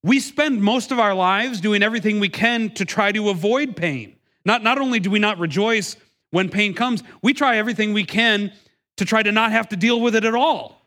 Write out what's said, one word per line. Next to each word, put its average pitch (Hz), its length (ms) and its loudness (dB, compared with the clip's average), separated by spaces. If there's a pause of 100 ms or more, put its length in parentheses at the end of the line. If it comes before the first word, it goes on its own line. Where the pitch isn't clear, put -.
we 240 160 4
spend 285 420 -2
most 220 300 0
of 247 80 0
our 208 140 2
lives 196 480 0
doing 208 220 2
everything 214 360 0
we 202 100 0
can 233 460 0
to 190 100 -4
try 202 260 0
to 208 180 0
avoid 208 460 -2
pain. 139 400 -6 (300)
Not, 220 180 0
not 233 140 2
only 254 220 0
do 190 100 -2
we 208 100 2
not 208 200 0
rejoice 196 560 -2 (360)
when 185 180 0
pain 202 240 0
comes, 240 300 -2 (180)
we 247 120 2
try 254 240 2
everything 214 360 -2
we 208 100 0
can 208 500 0 (440)
to 196 80 -2
try 220 180 2
to 208 80 0
not 220 200 2
have 220 180 0
to 214 60 -6
deal 233 260 2
with 233 140 2
it 220 100 2
at 226 100 0
all. 240 520 -2